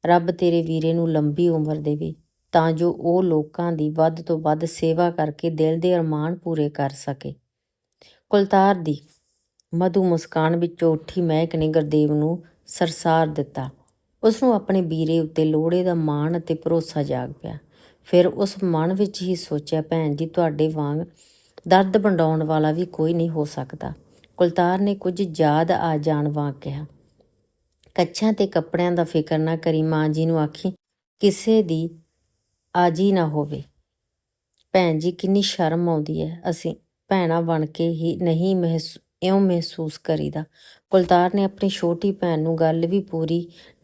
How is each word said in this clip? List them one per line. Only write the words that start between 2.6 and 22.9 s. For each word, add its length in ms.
ਜੋ 280
ਉਹ 220
ਲੋਕਾਂ 500
ਦੀ 180
ਵੱਧ 320
ਤੋਂ 160
ਵੱਧ 260
ਸੇਵਾ 460
ਕਰਕੇ 400
ਦਿਲ 300
ਦੇ 140
ਅਰਮਾਨ 420
ਪੂਰੇ 340
ਕਰ 200
ਸਕੇ।" 440
ਕੁਲਤਾਰ 440
ਦੀ 240
ਮਧੂ 300
ਮੁਸਕਾਨ 520
ਵਿੱਚੋਂ 360
ਉੱਠੀ 280
ਮਹਿਕ 360
ਨੇ 120
ਗੁਰਦੇਵ 460
ਨੂੰ 300
ਸਰਸਾਰ 600
ਦਿੱਤਾ। 440
ਉਸ 200
ਨੂੰ 120
ਆਪਣੇ 260
ਵੀਰੇ 400
ਉੱਤੇ 240
ਲੋਹੜੇ 400
ਦਾ 100
ਮਾਣ 440
ਅਤੇ 160
ਭਰੋਸਾ 480
ਜਾਗ 280
ਪਿਆ। 280
ਫਿਰ 220
ਉਸ 280
ਮਨ 280
ਵਿੱਚ 300
ਹੀ 120
ਸੋਚਿਆ, 480
"ਭੈਣ 340
ਜੀ, 100
ਤੁਹਾਡੇ 420
ਵਾਂਗ 300
ਦਰਦ 280
ਵੰਡਾਉਣ 480
ਵਾਲਾ 280
ਵੀ 140
ਕੋਈ 280